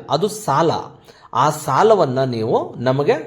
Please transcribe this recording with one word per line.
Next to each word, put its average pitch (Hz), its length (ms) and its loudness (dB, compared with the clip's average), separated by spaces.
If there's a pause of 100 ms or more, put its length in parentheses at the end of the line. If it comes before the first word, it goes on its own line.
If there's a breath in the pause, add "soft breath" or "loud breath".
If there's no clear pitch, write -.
(100)
ಅದು 160 180 0
ಸಾಲ, 156 420 0 (640 soft breath)
ಆ 131 160 2
ಸಾಲವನ್ನ 147 760 2
ನೀವು 127 500 -2
ನಮಗೆ 139 380 0 (140)